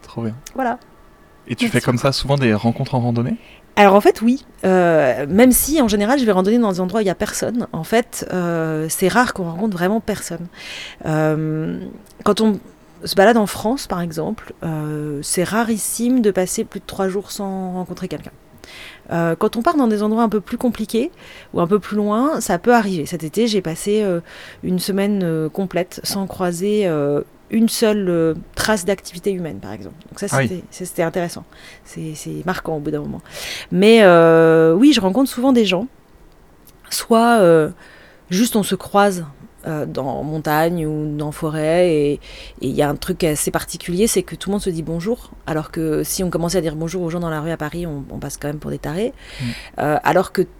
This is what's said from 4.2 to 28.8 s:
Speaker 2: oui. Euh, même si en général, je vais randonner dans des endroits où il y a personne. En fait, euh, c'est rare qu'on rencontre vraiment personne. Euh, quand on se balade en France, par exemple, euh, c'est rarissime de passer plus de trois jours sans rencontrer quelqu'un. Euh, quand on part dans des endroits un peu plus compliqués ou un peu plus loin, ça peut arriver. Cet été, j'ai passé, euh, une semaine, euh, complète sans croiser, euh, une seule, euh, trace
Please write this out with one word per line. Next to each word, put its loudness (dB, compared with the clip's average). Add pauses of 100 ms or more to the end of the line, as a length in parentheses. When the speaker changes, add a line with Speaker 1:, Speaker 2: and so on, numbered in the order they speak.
Speaker 2:
oui. 2 (200)
Euh, 4
même 6
si 2
en 4
général, 2
je 2
vais 4
randonner 4
dans 2
des -4
endroits 0
où 0
il 2
y 2
a 0
personne. -4
En -6
fait, -6
euh, -2
c'est -2
rare 0
qu'on -6
rencontre -4
vraiment 0
personne. -8 (640)
Euh, 0 (440)
quand 2
on 2 (440)
se -8
balade 6
en 2
France, -4
par -4
exemple, -6 (100)
euh, -6
c'est -2
rarissime 0
de 4
passer -2
plus -10
de -16
trois -4
jours -6
sans -6
rencontrer -8
quelqu'un. -12 (800)
Euh, 0
quand -2
on -2
part 2
dans 4
des 2
endroits 2
un 2
peu 0
plus -8
compliqués -2 (420)
ou -2
un 2
peu 2
plus -6
loin, 0
ça -2
peut 2
arriver. 2
Cet -8
été, 0
j'ai 0
passé, -2
euh, 0 (420)
une -2
semaine, 0
euh, -2
complète -6
sans -6
croiser, -2
euh, 0 (300)
une 4
seule, 2
euh, 2 (220)
trace 0